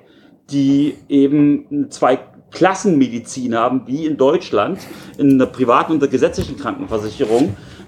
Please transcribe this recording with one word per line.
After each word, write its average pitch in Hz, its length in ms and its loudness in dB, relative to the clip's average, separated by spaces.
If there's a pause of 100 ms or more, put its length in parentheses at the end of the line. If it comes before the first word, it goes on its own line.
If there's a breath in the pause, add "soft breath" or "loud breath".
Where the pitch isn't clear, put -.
(500 soft breath)
die 139 460 0 (140)
eben 143 840 2
zwei 131 280 0 (320)
Klassenmedizin 131 1040 0
haben, 123 320 0
wie 147 180 -6
in 151 120 -4
Deutschland, 135 600 0 (380 loud breath)
in 139 220 4
der 127 80 2
privaten 131 460 2
und 147 80 0
der 139 80 0
gesetzlichen 151 480 -2
Krankenversicherung. 107 1000 -2 (320 loud breath)